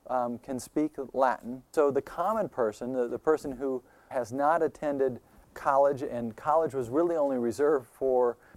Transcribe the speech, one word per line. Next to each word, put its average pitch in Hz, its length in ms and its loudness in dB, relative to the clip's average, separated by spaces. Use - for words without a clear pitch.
um, 120 300 -2
can 131 220 -8
speak 151 320 -2
Latin. 127 500 0
So 143 180 4
the 135 100 0
common 196 460 -2
person, 120 460 -2
the, 123 160 0
the 123 100 -6
person 151 320 0
who 131 320 -4
has 120 240 -4
not 147 320 2
attended 135 560 -2
college, 143 500 2
and 117 320 -6
college 156 400 0
was 127 120 -4
really 165 280 0
only 139 240 0
reserved 123 480 0
for 123 500 0